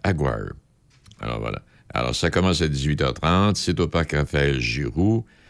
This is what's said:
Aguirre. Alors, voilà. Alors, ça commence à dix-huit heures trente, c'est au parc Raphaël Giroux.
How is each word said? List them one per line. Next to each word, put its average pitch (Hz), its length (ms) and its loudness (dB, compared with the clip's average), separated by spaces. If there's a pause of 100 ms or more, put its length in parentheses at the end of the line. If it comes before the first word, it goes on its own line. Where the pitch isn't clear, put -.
Aguirre. 62 500 -2 (680)
Alors, 57 200 -6
voilà. 53 240 -6 (280)
Alors, 60 240 -2
ça - 140 2
commence 90 320 2
à 82 60 2
dix-huit 73 340 0
heures 69 140 0
trente, 92 420 2
c'est 87 220 -2
au 85 80 2
parc 82 240 0
Raphaël 71 500 0
Giroux. 73 640 0 (240)